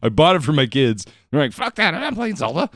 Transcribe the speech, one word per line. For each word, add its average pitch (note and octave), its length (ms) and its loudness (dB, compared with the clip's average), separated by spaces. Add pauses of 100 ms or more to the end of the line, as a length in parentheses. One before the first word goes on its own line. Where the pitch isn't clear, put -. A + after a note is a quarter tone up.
I A#2 60 0
bought D#3 280 4
it E3 60 0
for B2+ 100 -2
my C#3 140 2
kids. A#2 400 0 (240)
They're C#3+ 100 0
like, C3 120 0
Fuck A#3 240 -6
that. G3 180 0
I'm - 60 -6
not C#4+ 140 -6
playing A3 220 -4
Zelda. C3+ 400 -4